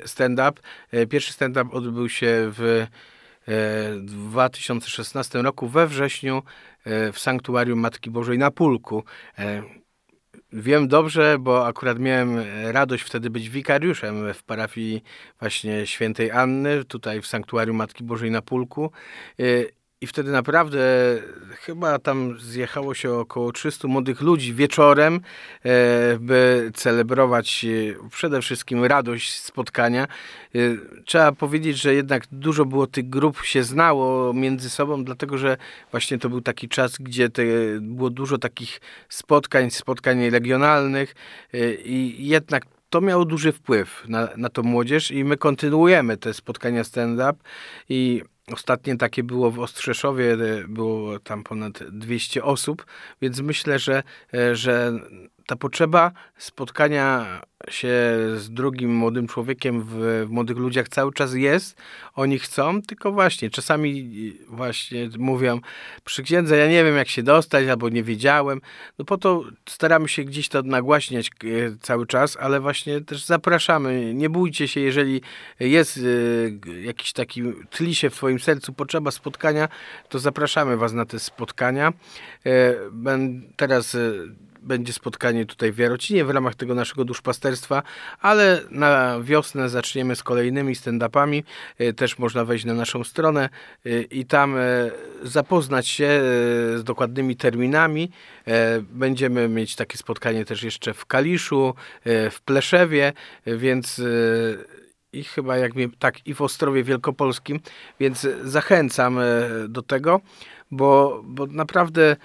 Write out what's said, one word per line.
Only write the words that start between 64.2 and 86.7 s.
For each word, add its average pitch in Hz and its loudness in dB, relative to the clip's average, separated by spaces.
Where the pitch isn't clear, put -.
właśnie 120 -6
mówią: 127 2
"Przy - -8
księdze, 160 4
ja 147 8
nie 165 8
wiem, 151 6
jak 135 2
się - -2
dostać, 143 6
albo 120 0
nie 117 0
wiedziałem". 135 2
No 143 -10
po 196 0
to 180 2
staramy 160 4
się 143 -2
gdzieś 139 -6
to 139 0
nagłaśniać, 131 0
e, - -12
cały 120 -2
czas, 139 2
ale 139 0
właśnie 143 -4
też 147 -12
zapraszamy. 147 2
Nie 151 0
bójcie 160 0
się, 143 -4
jeżeli 135 0
jest, 139 4
e, 127 -8
g-, 90 -12
jakiś - -8
taki, 123 -6
tli 170 -2
się 147 2
w - -10
twoim 131 0
sercu 139 0
potrzeba 147 -4
spotkania, 151 -2
to 135 -4
zapraszamy 143 0
was 113 0
na 117 -2
te 113 -10
spotkania. 131 -2
E, 127 6
ben-, 127 -4
teraz, 131 0
e, 117 0
będzie 120 -4
spotkanie 117 -2
tutaj 110 -2
w 101 -8
Jarocinie 127 2
w 131 -2
ramach 131 0
tego 123 -4